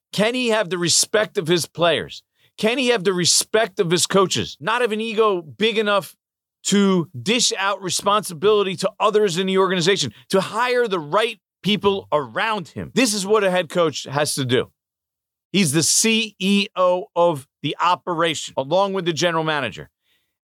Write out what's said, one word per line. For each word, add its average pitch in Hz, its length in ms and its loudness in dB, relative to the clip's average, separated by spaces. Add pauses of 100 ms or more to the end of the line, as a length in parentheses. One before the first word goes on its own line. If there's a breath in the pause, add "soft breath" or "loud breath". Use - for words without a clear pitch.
(120)
Can 220 220 0
he 254 140 -2
have 214 220 0
the 180 80 -4
respect 208 580 0
of 165 120 -2
his 170 180 0
players? 147 560 -2 (360)
Can 226 180 0
he 254 120 0
have 226 160 0
the 190 80 2
respect 202 680 0
of 175 120 0
his 170 160 0
coaches, 165 540 0
not 220 220 -2
have 214 100 0
an 214 80 -4
ego 214 400 0
big 196 380 -2
enough 208 360 0 (500)
to 190 440 2 (140)
dish 226 340 0
out 196 240 -2
responsibility 196 960 0
to 196 220 -4
others 202 400 2
in 190 80 -2
the 190 120 0
organization, 185 540 0 (180 loud breath)
to 190 100 2
hire 240 480 0
the 185 100 -2
right 202 420 -2 (220)
people 196 480 0
around 160 580 -4
him? 98 260 -10
This 214 200 2
is 190 100 -4
what 208 200 2
a 185 60 2
head 180 180 0
coach 165 360 0
has 143 300 -2
to 139 100 -2
do. 123 280 0 (800)
He's 180 200 2
the 160 120 2
C 220 560 0
E 196 340 2
O 180 400 0
of 170 320 2 (160)
the 151 180 -4
operation, 165 760 -2
along 180 360 0
with 190 120 -4
the 170 80 0
general 165 320 0
manager. 127 440 -4 (560)